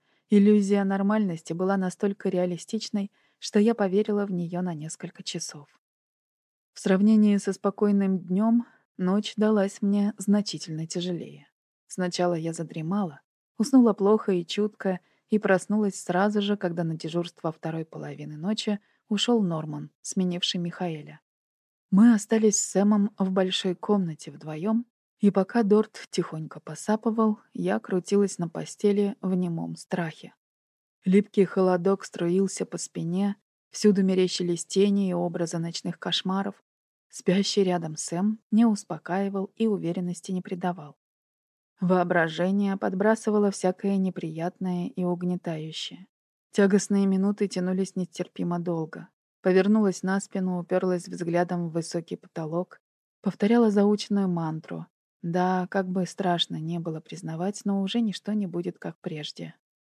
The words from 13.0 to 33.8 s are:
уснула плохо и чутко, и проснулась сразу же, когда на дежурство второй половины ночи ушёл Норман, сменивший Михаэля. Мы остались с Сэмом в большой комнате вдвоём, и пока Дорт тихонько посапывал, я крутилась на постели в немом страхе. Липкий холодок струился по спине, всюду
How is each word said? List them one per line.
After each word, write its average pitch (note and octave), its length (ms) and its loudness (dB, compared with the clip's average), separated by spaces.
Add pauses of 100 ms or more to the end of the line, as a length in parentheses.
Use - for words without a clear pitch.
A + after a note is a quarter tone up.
уснула A#3 340 6
плохо G3+ 400 2
и F3 140 -2
чутко, G3+ 540 -4 (300)
и G#3+ 80 2
проснулась G3+ 640 0
сразу G3+ 400 2
же, G3+ 140 0
когда F3 280 -4
на E3 120 -4
дежурство E3+ 560 -6
второй D#3+ 320 -8
половины D3 520 -12
ночи G3+ 440 -4 (280)
ушёл A3 340 2
Норман, D#3 480 -4 (120)
сменивший F3+ 580 -2
Михаэля. D#3+ 600 -6 (720)
Мы A3+ 240 8
остались G#3+ 460 4
с - 100 -2
Сэмом G#3 480 4
в F#3+ 120 0
большой F#3 440 0
комнате F3 560 -2
вдвоём, D#3 560 -4 (340)
и G3+ 100 6
пока G3 320 2
Дорт G#3 480 2
тихонько D#3+ 500 -6
посапывал, G#3+ 800 0 (140)
я F3+ 260 -2
крутилась G3 600 0
на E3+ 100 -4
постели G3+ 720 0
в F#3 140 -2
немом E3+ 420 -2
страхе. - 580 -8 (720)
Липкий G3 400 4
холодок F#3 600 2
струился F#3 640 -2
по F3+ 120 -12
спине, F3+ 580 -4 (340)
всюду G3+ 320 4